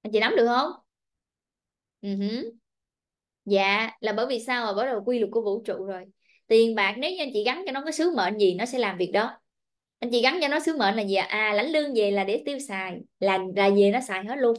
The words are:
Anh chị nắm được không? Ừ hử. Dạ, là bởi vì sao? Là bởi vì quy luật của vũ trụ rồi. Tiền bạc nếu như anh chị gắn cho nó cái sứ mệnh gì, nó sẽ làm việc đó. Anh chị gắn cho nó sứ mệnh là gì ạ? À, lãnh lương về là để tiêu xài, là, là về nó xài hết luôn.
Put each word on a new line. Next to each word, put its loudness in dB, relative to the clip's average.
Anh -8
chị 4
nắm 2
được 6
không? 2
Ừ -4
hử. -4
Dạ, 2
là -2
bởi 0
vì -4
sao? -4
Là -2
bởi 0
vì -4
quy 0
luật 0
của 0
vũ -2
trụ -6
rồi. -10
Tiền 4
bạc 2
nếu -4
như -8
anh -4
chị -2
gắn -2
cho -6
nó -4
cái -6
sứ 0
mệnh 0
gì, 4
nó -2
sẽ -4
làm -2
việc -2
đó. 0
Anh -6
chị 2
gắn 2
cho 0
nó 0
sứ -2
mệnh 2
là -2
gì -2
ạ? 2
À, -2
lãnh 0
lương 0
về 2
là 0
để -2
tiêu -6
xài, -8
là, 2
là 4
về 6
nó 0
xài -6
hết -6
luôn. 2